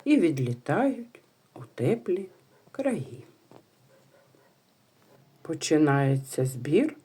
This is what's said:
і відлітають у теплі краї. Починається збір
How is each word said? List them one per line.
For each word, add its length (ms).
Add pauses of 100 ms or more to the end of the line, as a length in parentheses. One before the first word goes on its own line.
і 160
відлітають 1000 (340)
у 60 (140)
теплі 540 (420)
краї. 540 (2250)
Починається 1040
збір 600